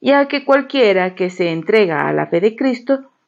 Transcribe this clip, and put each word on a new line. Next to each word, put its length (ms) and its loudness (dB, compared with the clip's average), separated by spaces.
ya 260 2
que 180 -6
cualquiera 680 2
que 160 -4
se 220 -4
entrega 560 0
a 60 -2
la 120 -2
fe 160 -2
de 140 0
Cristo 560 -4